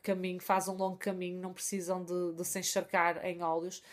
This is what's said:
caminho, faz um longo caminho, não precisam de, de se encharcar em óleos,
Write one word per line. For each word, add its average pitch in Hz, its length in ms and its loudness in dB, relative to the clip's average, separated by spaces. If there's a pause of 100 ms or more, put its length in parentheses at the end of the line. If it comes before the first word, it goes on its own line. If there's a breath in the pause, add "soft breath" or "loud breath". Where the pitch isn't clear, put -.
caminho, 185 380 0
faz 190 260 4
um 190 80 -2
longo 190 220 0
caminho, 180 440 -2
não 185 120 -6
precisam 185 520 -2
de, 175 280 0
de 170 120 -4
se - 140 -2
encharcar 175 680 2
em 175 200 -4
óleos, 170 360 0 (120 loud breath)